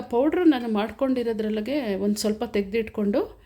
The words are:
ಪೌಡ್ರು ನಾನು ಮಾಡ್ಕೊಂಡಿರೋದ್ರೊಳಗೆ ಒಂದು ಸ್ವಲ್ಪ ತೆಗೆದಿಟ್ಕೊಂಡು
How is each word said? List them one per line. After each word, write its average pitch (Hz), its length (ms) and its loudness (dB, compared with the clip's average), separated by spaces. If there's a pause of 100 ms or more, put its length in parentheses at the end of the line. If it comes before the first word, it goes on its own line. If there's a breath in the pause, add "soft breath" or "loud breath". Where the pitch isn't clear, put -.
ಪೌಡ್ರು 302 440 2
ನಾನು 247 240 4
ಮಾಡ್ಕೊಂಡಿರೋದ್ರೊಳಗೆ 220 1300 -2
ಒಂದು 202 200 0
ಸ್ವಲ್ಪ 214 300 -2
ತೆಗೆದಿಟ್ಕೊಂಡು 220 1000 -2